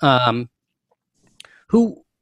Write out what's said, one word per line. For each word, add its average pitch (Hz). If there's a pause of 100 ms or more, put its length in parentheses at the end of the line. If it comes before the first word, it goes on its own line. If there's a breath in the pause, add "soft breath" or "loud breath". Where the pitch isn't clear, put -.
Um, 123 (1200 soft breath)
who, 233 (200)